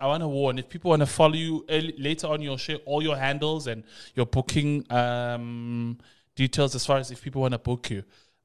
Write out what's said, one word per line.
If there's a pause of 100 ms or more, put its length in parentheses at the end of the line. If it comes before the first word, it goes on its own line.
I
wanna
warn,
if
people
wanna
follow
you
early,
later
on,
you'll
share
all
your
handles
and (300)
your
booking,
um, (380)
details
as
far
as
if
people
wanna
book
you. (420)